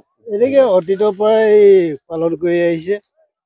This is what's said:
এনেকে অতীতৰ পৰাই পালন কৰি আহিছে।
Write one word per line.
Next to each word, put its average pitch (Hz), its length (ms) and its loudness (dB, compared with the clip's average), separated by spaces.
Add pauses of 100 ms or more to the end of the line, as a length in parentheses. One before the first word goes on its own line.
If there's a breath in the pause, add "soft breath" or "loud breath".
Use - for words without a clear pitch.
(340)
এনেকে 269 260 0
অতীতৰ 196 560 0
পৰাই 214 360 0 (560)
পালন 165 280 -6
কৰি 170 240 -4
আহিছে। 170 400 -4 (460)